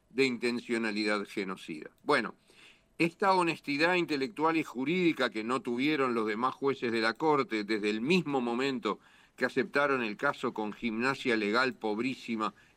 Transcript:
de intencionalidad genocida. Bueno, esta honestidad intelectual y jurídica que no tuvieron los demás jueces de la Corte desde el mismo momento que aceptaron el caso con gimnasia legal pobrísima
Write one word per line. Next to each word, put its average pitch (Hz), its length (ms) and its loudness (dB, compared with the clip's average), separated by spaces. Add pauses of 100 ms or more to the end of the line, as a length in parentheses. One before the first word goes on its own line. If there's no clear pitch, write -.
de 131 160 2
intencionalidad 113 1000 0
genocida. 92 640 -8 (140)
Bueno, 123 320 0 (640)
esta 190 360 2
honestidad 165 640 2
intelectual 151 600 0
y 151 60 0
jurídica 151 640 2
que 107 140 -4
no 123 180 0
tuvieron 131 520 0
los 110 140 0
demás 120 280 -2
jueces 135 360 -2
de 113 100 0
la 110 120 2
Corte 135 500 0
desde 104 260 0
el 107 120 -2
mismo 143 400 2
momento 120 580 -2 (360)
que 127 100 0
aceptaron 131 580 0
el 104 140 -4
caso 135 360 -2
con 104 200 -4
gimnasia 120 640 -2
legal 110 380 0
pobrísima 110 800 -4 (220)